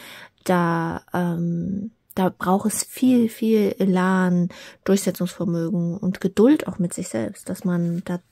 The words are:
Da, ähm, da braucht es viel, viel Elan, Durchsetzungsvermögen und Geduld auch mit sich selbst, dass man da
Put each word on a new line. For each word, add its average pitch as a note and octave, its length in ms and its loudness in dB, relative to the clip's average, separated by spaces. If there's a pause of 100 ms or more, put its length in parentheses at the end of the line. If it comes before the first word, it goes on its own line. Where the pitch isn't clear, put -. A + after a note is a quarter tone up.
(460)
Da, E3+ 580 0 (100)
ähm, F3 800 -4 (240)
da F#3 200 0
braucht G3 380 0
es - 100 -6
viel, B3 460 2
viel A3 480 2
Elan, F#3 720 2 (340)
Durchsetzungsvermögen E3+ 1120 -2
und - 260 -4
Geduld A3+ 460 4
auch - 120 -10
mit F3 120 0
sich - 160 -8
selbst, - 420 -6
dass F#3+ 160 -10
man E3+ 400 -2
da F3 120 -6 (140)